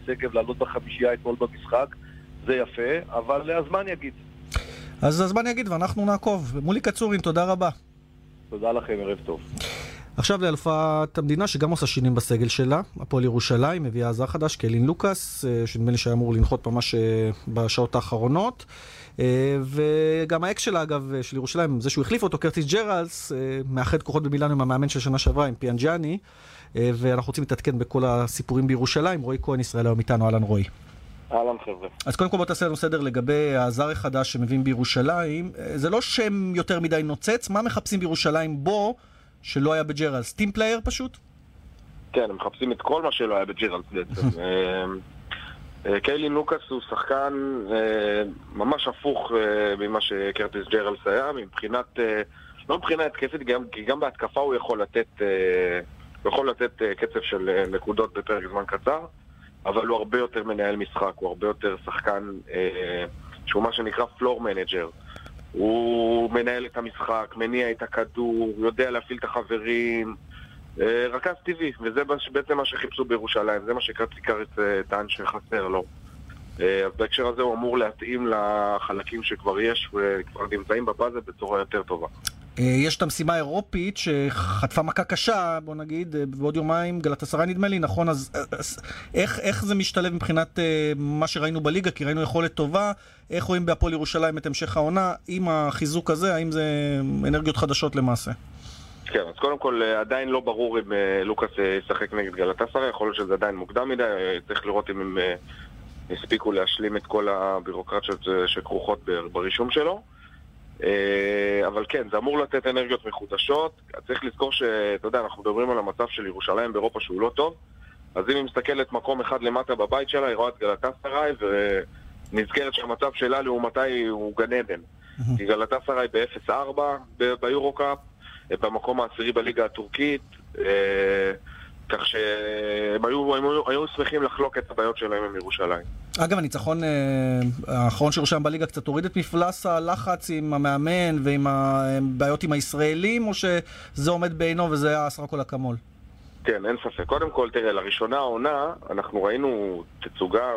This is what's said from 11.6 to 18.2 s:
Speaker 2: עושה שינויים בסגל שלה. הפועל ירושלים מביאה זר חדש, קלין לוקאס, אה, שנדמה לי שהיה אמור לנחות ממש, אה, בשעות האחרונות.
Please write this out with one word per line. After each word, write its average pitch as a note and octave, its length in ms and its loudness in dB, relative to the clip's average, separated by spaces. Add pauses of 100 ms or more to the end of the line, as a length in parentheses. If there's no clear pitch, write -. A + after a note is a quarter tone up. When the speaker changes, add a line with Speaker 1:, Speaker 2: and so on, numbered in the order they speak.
Speaker 2:
עושה D3+ 180 2
שינויים B2+ 280 4
בסגל A#2 320 2
שלה. C3+ 340 2 (180)
הפועל C3 240 0
ירושלים B2+ 600 4
מביאה A#2+ 300 0
זר B2 120 0
חדש, D#3 300 0
קלין A#2 300 4
לוקאס, F3+ 600 0
אה, A#2 220 2
שנדמה A2+ 240 2
לי A#2+ 60 4
שהיה A#2 160 2
אמור A#2 200 4
לנחות A#2 340 4
ממש, A#2+ 280 0
אה, A2+ 40 4 (480)
בשעות A#2 480 2
האחרונות. B2+ 680 0 (540)